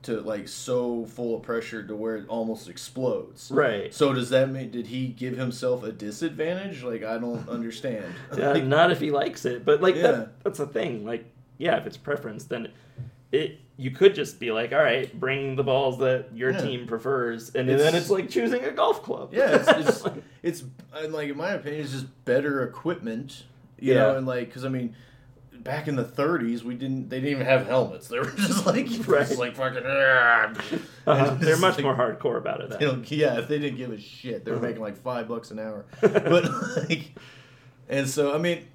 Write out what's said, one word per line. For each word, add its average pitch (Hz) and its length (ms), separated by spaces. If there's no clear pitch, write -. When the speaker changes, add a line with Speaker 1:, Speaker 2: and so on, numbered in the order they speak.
Speaker 1:
to, 110 180
like, 104 260
so 120 580
full 113 300
of 107 60
pressure 117 400
to 101 140
where 110 220
it 98 120
almost 113 400
explodes. - 840
Speaker 2:
Right. 113 400
Speaker 1:
So 139 220
does 123 160
that 135 220
mean, 131 180
did 113 180
he 127 200
give 127 280
himself 123 480
a 110 80
disadvantage? 156 920
Like, 113 200
I 113 140
don't 117 320
Speaker 2:
<laughs> - 0
Speaker 1:
understand. 113 560
Speaker 2:
Uh, 143 220
Speaker 1:
Like 147 120
Speaker 2:
not 156 260
if 139 100
he 151 80
likes 143 360
it, 123 200
but, 147 160
like, 190 140
that, 165 180
Speaker 1:
Yeah. 113 120
Speaker 2:
that's - 160
the 143 80
thing. 139 360
Like, 117 220
yeah, 139 200
if - 100
it's - 100
preference, 117 480
then 117 240
it, 151 260
you 131 120
could 190 240
just - 240
be 117 120
like, 117 200
"All 139 100
right, 131 380
bring 135 360
the 135 80
balls 131 360
that 127 340
your 127 180
Speaker 1:
Yeah. - 100
Speaker 2:
team 120 260
prefers," 117 680
and 127 160
Speaker 1:
It's 143 140
Speaker 2:
then 160 120
it's 175 140
like 190 200
choosing 247 340
a 294 80
golf - 320
club. - 300
Speaker 1:
Yeah, 262 220
it's, - 120
Speaker 2:
<laughs> 160 220
Speaker 1:
it's, - 140
it's, 165 200
and, 156 180
like, 151 160
in 139 80
my 175 140
opinion, 151 320
it's 139 80
just 135 340
better 139 380
equipment, 120 800
you 131 140
Speaker 2:
Yeah. 131 80
Speaker 1:
know, 135 160
and, 131 100
like, 123 260
'cause, 127 120
I 135 40
mean, 127 260
back 151 240
in 147 80
the 120 80
thirties, 120 600
we 123 120
didn't, 131 340
they 131 100
didn't 143 140
even 127 120
have 127 220
helmets. 123 400
They 117 120
were - 120
<laughs> - 60
just 196 280
like, 196 220
Speaker 2:
Right. 147 220
Speaker 1:
just 127 100
like, 123 180
fucking, 131 300
"Ah." 123 680
Speaker 2:
Uh-huh. 139 260
Speaker 1:
And 131 100
Speaker 2:
They're 156 120
Speaker 1:
it's 165 80
Speaker 2:
much 185 140
Speaker 1:
like, 143 80
Speaker 2:
more 135 120
hardcore 120 420
about - 240
it - 100
Speaker 1:
they 104 60
Speaker 2:
then. 147 180
Speaker 1:
don't, 117 160
yeah, 139 300
they 147 180
didn't 135 180
give 123 140
a 104 80
shit. - 460
They 110 60
were 120 60
Speaker 2:
Uh-huh. 120 100
Speaker 1:
making, 110 140
like, 104 160
five 120 300
bucks 113 240
an 107 80
hour. 107 340
Speaker 2:
<laughs> - 80
Speaker 1:
But, 175 480
like, 165 220
and 135 180
so, 143 260
I 151 60
mean 170 200